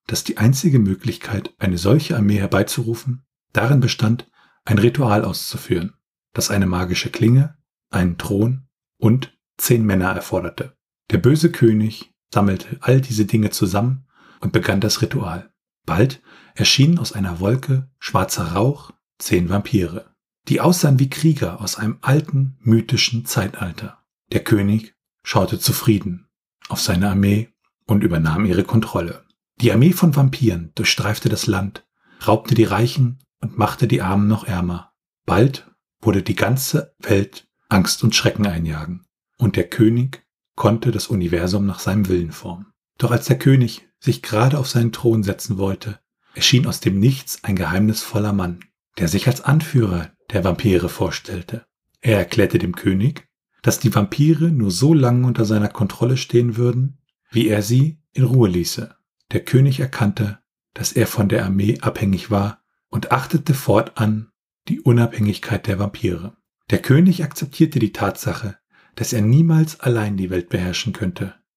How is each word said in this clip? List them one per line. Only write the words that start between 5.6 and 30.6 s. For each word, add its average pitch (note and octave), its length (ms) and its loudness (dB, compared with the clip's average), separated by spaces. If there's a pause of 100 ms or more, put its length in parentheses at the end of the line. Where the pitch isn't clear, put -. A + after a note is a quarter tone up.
das - 180 -4
eine G2+ 160 0
magische F2+ 440 -4
Klinge, B2+ 460 2 (340)
einen F2+ 280 0
Thron A2+ 500 -2 (300)
und B2 380 0 (200)
zehn A#2 280 2
Männer F#2+ 260 0
erforderte. - 640 -6 (340)
Der - 80 2
böse D3+ 340 4
König A2 600 2 (180)
sammelte G2 480 -2
all C3 200 4
diese G#2+ 260 0
Dinge G#2+ 240 0
zusammen A2 560 -2 (340)
und - 120 -4
begann G2 280 0
das G#2 220 0
Ritual. F#2 500 -6 (320)
Bald G#2+ 380 0 (320)
erschienen D3 440 4
aus - 140 -6
einer F#2 280 -6
Wolke C3 580 -2
schwarzer F#2 540 -4
Rauch A#2 400 -2 (260)
zehn F2+ 300 0
Vampire, F#2+ 640 -2 (340)
die - 120 0
aussahen D3+ 380 4
wie C3+ 120 2
Krieger A#2+ 500 -2
aus G2 160 -8
einem A2 240 -4
alten, C3+ 600 0
mythischen A2+ 640 0
Zeitalter. - 720 -6 (340)
Der F#2+ 100 -2
König G#2 520 0 (280)
schaute F#2+ 360 0
zufrieden - 720 -2 (400)
auf F2+ 120 -6
seine F#2 300 0
Armee G2+ 380 2 (380)
und G2+ 160 2
übernahm E2 440 0
ihre F2+ 180 2
Kontrolle. F#2 600 -2 (360)
Die A#2+ 100 4
Armee B2 220 6
von E3 240 2
Vampiren A2+ 580 0